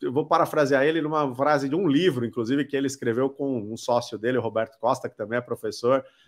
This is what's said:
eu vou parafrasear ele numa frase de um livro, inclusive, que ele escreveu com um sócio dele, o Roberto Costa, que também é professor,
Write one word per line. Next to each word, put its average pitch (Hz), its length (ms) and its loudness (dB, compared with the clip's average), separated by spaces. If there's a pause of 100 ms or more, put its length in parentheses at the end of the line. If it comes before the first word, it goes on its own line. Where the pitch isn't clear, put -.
eu 139 100 -4
vou 147 140 0
parafrasear 147 580 2
ele 160 180 2
numa 151 320 0
frase 139 360 2
de 139 60 -2
um 185 120 0
livro, 143 380 2
inclusive, 123 400 -2
que 139 100 -4
ele 139 120 -2
escreveu 131 420 -2
com 135 320 -4 (100)
um 113 60 -8
sócio 117 400 -2
dele, 120 200 -2
o 120 40 0
Roberto 110 360 -4
Costa, 120 300 0
que - 80 -16
também 110 220 -4
é 123 40 0
professor, 120 640 0 (240)